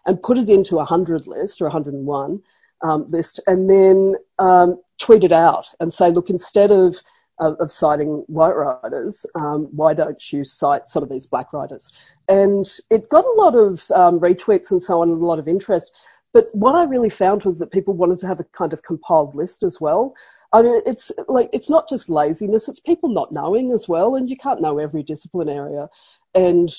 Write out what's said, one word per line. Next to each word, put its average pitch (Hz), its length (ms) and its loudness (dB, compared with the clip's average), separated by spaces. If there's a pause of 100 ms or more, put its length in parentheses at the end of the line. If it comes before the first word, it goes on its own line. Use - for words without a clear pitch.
and 180 160 -2
put 247 160 0
it 220 120 -2
into 190 300 2
a 143 60 -2
hundred 165 400 -2
list 180 360 -10
or 165 60 -2
a 143 40 -4
hundred 147 220 -6
and 139 120 -10
one, 143 360 -6 (400)
um, 160 260 -4
list 165 400 -6
and 185 220 2
then, 190 460 4 (240)
um, 180 380 4 (220)
tweet 214 240 6
it 170 80 2
out 165 360 4 (120)
and 170 140 -6
say, 175 180 4
'Look, 175 180 -2
instead 202 420 0
of 185 300 4 (400)
of, 156 180 0
of 156 100 -4
citing 151 580 -2
white 160 280 0
writers, 135 720 -6 (100)
um, 151 320 -6 (140)
why 156 120 4
don't 151 380 -6
you 143 140 -6
cite 143 420 -4
some 147 160 -6
of 131 60 -12
these 131 240 -12
black 127 180 -8
writers? 139 400 -12 (380)
And 196 360 2 (240)
it 220 200 0
got 339 160 4
a 494 180 -2
lot 302 120 4
of, 202 360 0
um, 175 300 4
retweets 180 500 0
and 185 100 0
so 170 200 -2
on, 170 80 0
and 165 120 -2
a 170 40 0
lot 165 140 -2
of 143 100 -10
interest. 190 420 -4 (420)
But 226 200 6
what 226 220 2
I 349 180 2
really 240 160 0
found 202 340 0
was 180 160 -2
that 175 180 -10
people 196 160 -2
wanted 175 260 0
to 185 80 -10
have 175 120 -6
a 170 60 -12 (140)
kind 165 120 -4
of 160 120 -10
compiled 156 520 -2
list 170 280 -8
as 175 180 -6
well. 190 320 -2 (400)
I 226 80 6
mean, 240 240 2
it's - 260 -8 (160)
like, 254 240 0
it's - 180 -6
not 311 200 0
just - 200 -8
laziness, 170 600 -2
it's - 100 -18 (120)
people 330 180 -2
not 180 220 -4
knowing 202 420 -2
as 208 200 -4
well, 208 220 0
and 254 140 -4
you 262 80 -10
can't 269 240 -6
know 151 160 -4
every 151 260 -6
discipline 156 460 -8
area. 143 400 -10 (440)
And, 180 460 2